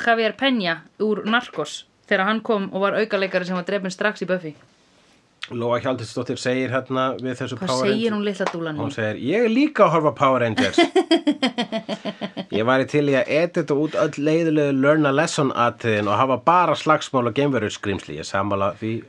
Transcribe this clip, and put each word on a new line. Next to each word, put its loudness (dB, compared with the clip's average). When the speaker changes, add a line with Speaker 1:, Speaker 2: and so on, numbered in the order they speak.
Speaker 1:
Javier 2
Peña 0
úr 0
Narcos, -4
þegar 2
hann 0
kom -2
og -4
var 2
aukaleikari 0
sem -4
var -4
drepinn -4
strax -2
í -4
Buffy. -4
Speaker 2:
Lóa 0
Hjaltesdóttir -4
segir -2
hérna -2
við -6
þessu -6
Speaker 1:
Hvað -6
Speaker 2:
Power 0
Speaker 1:
segir -
Speaker 2:
Rangers 0
Speaker 1:
hún, -2
litla -4
dúlan -6
mín? -4
Speaker 2:
Hún -4
segir, -4
"Ég 0
er 2
líka 2
að 4
horfa 2
á -14
Power 2
Rangers." 0
Speaker 1:
<laughs> -2
Speaker 2:
"Ég 0
væri 2
til 2
í 4
að 2
edita 0
út 0
öll 2
leiðilegu 2
learn 4
a 4
lesson 2
atriðin 0
og 2
hafa 2
bara 4
slagsmál 0
og -2
geimveruskrímsli." -2
Ég -10
sammála 0
því, -6